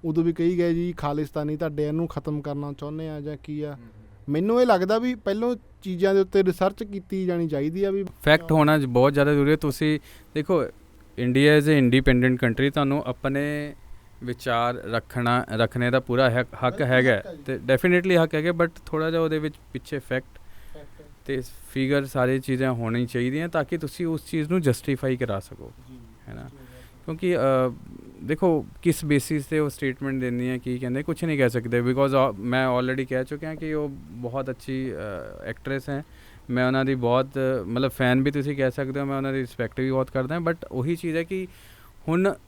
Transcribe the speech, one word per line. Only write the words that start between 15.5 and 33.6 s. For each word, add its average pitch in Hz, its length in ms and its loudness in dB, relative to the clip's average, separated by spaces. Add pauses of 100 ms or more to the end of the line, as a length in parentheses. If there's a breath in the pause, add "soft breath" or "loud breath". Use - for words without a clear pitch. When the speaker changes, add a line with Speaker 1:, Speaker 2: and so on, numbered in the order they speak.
Speaker 2:
ਰੱਖਣੇ 120 360 0
ਦਾ 131 80 4
ਪੂਰਾ 127 300 2
ਹੱਕ, 117 240 0
ਹੱਕ - 80 -10
Speaker 1:
ਬਿਲਕੁਲ 127 240 0
Speaker 2:
ਹੈਗਾ 127 320 6
Speaker 1:
ਹੱਕ - 80 -6
ਹੈ 175 100 -12
ਜੀ। 143 80 -18
Speaker 2:
ਤੇ 135 120 -6
definitely 175 680 4
ਹੱਕ 160 120 -2
ਹੈਗਾ, 156 140 0
but 165 220 0 (140)
ਥੋੜ੍ਹਾ 160 260 -2
ਜਿਹਾ 165 100 0
ਉਹਦੇ 156 180 0
ਵਿੱਚ 151 160 -6 (180)
ਪਿੱਛੇ 139 260 -8
ਫੈਕਟ - 400 -8 (340 soft breath)
Speaker 1:
ਫੈਕਟ। - 300 -18 (220)
Speaker 2:
ਤੇ 135 160 -4 (320)
ਫਿਗਰ 139 320 0
ਸਾਰੀਆਂ 131 340 2
ਚੀਜ਼ਾਂ 131 340 0
ਹੋਣੀ 117 320 -2
ਚਾਹੀਦੀਆਂ 131 440 -2
ਤਾਂ 160 140 -2
ਕਿ 170 140 -4
ਤੁਸੀਂ 160 280 -6
ਉਸ 160 200 -4
ਚੀਜ਼ 156 240 -4
ਨੂੰ 180 120 2
ਜਸਟੀਫਾਈ 131 560 0
ਕਰਾ 107 220 -2
ਸਕੋ, - 320 -16 (180)
Speaker 1:
ਜੀ। 127 100 -20 (280)
Speaker 2:
ਹੈ 107 60 -14
ਨਾ? 117 100 -14
Speaker 1:
ਜੀ। 131 140 -18 (480 loud breath)
Speaker 2:
ਕਿਉਂਕਿ, 170 320 0
ਅ, - 20 2 (840)
ਦੇਖੋ 156 420 2 (160)
ਕਿਸ 165 240 0
ਬੇਸਿਸ 147 380 2
'ਤੇ 156 160 -2
ਉਹ 147 100 0
ਸਟੇਟਮੈਂਟ 135 520 -4
ਦਿੰਦੀ 123 280 -2
ਹੈ, 127 80 -2
ਕੀ 123 200 -6
ਕਹਿੰਦੇ, 135 260 -4
ਕੁਛ 165 200 -4
ਨਹੀਂ 160 140 0
ਕਹਿ 131 120 4
ਸਕਦੇ, 120 320 -2
because, 131 300 2 (180)
ਅ, - 100 -4
ਮੈਂ 123 280 0 (120)
already 131 300 -2
ਕਹਿ 131 160 -2
ਚੁੱਕਿਆ 156 300 -10
ਕਿ 156 180 -8